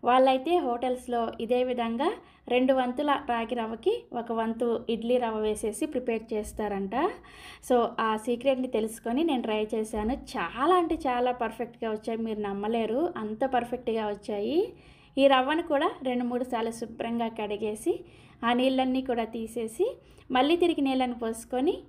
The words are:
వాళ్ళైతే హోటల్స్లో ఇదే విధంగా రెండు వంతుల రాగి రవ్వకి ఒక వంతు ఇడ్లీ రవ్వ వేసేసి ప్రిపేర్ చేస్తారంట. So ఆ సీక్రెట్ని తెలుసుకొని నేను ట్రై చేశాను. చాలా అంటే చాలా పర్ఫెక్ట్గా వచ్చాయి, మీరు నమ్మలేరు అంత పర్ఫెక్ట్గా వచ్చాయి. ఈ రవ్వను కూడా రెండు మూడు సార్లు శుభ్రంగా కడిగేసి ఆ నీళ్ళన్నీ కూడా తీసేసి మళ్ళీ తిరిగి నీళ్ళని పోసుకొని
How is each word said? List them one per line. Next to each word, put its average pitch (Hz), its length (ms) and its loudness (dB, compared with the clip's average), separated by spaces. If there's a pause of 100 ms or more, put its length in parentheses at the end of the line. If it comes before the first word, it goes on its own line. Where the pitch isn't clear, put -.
వాళ్ళైతే 262 440 6 (140)
హోటల్స్లో 247 560 -2 (220)
ఇదే 247 140 2 (120)
విధంగా 233 360 0 (460)
రెండు 254 260 4
వంతుల 254 320 0 (200)
రాగి 233 280 -2
రవ్వకి 226 340 -2 (280)
ఒక 233 180 -6
వంతు 226 300 0 (260)
ఇడ్లీ 233 300 0
రవ్వ 220 220 -2
వేసేసి 214 380 -2 (100)
ప్రిపేర్ 233 380 -2
చేస్తారంట. 208 640 -4 (720)
So 254 100 4 (300)
ఆ - 20 2 (160)
సీక్రెట్ని 254 520 0
తెలుసుకొని 226 540 -2
నేను 247 160 -2
ట్రై 214 140 0 (140)
చేశాను. 220 400 -2 (180)
చాలా 233 500 2
అంటే 320 140 0 (100)
చాలా 247 260 2 (100)
పర్ఫెక్ట్గా 226 520 -4
వచ్చాయి, 226 320 -4
మీరు 214 220 -4
నమ్మలేరు 220 540 0 (220)
అంత 214 200 -2 (120)
పర్ఫెక్ట్గా 233 560 -2
వచ్చాయి. 208 460 -2 (600)
ఈ 277 140 8
రవ్వను 277 280 2 (100)
కూడా 294 180 2 (180)
రెండు 247 220 0
మూడు 247 220 -2
సార్లు 226 280 -2
శుభ్రంగా 233 480 -4 (100)
కడిగేసి 214 540 -2 (540)
ఆ 233 120 4
నీళ్ళన్నీ 262 500 4
కూడా 233 160 0 (120)
తీసేసి 226 500 -2 (480)
మళ్ళీ 277 280 6
తిరిగి 330 240 4
నీళ్ళని 254 360 2
పోసుకొని 247 500 0 (160)